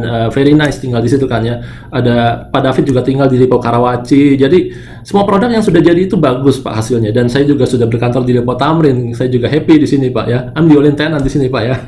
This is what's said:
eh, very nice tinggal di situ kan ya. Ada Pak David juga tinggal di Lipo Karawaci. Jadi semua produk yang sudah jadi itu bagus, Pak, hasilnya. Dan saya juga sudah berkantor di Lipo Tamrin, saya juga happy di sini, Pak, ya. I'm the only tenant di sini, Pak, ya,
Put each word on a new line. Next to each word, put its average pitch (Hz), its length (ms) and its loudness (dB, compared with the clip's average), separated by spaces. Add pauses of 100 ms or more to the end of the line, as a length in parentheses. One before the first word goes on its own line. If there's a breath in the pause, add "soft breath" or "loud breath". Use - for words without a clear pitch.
eh, 117 240 -2
very 139 240 2
nice 147 320 2
tinggal 120 160 -2
di 117 80 0
situ 127 160 0
kan 120 160 -2
ya. 117 240 -4 (240 loud breath)
Ada 120 640 -2
Pak 131 100 0
David 131 220 0
juga 131 160 0
tinggal 135 320 0
di 127 80 2
Lipo 123 240 2
Karawaci. 123 720 2
Jadi 139 240 4 (420 loud breath)
semua 196 220 0
produk 196 240 0
yang 226 160 0
sudah 170 160 2
jadi 175 240 4
itu 185 160 -2
bagus, 135 400 0
Pak, 110 160 -8
hasilnya. 110 400 -2
Dan 123 160 0
saya 143 160 0
juga 143 160 2
sudah 117 240 0
berkantor 120 400 -2
di 123 80 2
Lipo 123 180 -2
Tamrin, 131 640 0
saya 123 160 -2
juga 117 160 0
happy 151 320 2
di 135 80 0
sini, 131 240 0
Pak, 110 160 -4
ya. 123 240 -4
I'm 160 160 2
the 151 80 6
only 147 160 4
tenant 151 320 -2
di 135 80 -2
sini, 135 160 0
Pak, 123 160 -2
ya, 123 240 -2